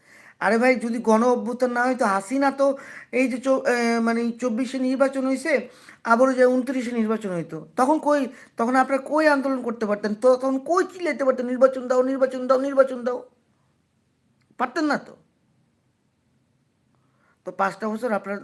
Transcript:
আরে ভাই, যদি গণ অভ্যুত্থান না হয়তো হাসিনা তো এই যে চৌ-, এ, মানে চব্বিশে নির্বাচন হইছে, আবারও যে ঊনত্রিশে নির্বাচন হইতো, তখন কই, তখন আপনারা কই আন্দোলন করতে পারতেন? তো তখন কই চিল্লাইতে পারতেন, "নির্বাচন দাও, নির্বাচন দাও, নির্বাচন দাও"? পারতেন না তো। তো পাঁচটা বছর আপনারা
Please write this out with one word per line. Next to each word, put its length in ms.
আরে 180
ভাই, 180
যদি 220
গণ 260
অভ্যুত্থান 480
না 120
হয়তো 220
হাসিনা 460
তো 260
এই 200
যে 60
চৌ-, 280
এ, 340
মানে 320
চব্বিশে 480
নির্বাচন 480
হইছে, 420
আবারও 300
যে 120
ঊনত্রিশে 460
নির্বাচন 380
হইতো, 460
তখন 240
কই, 280
তখন 180
আপনারা 300
কই 220
আন্দোলন 340
করতে 240
পারতেন? 300
তো 200
তখন 240
কই 240
চিল্লাইতে 320
পারতেন, 200
"নির্বাচন 420
দাও, 160
নির্বাচন 440
দাও, 140
নির্বাচন 420
দাও"? 260
পারতেন 280
না 120
তো। 200
তো 60
পাঁচটা 380
বছর 220
আপনারা 320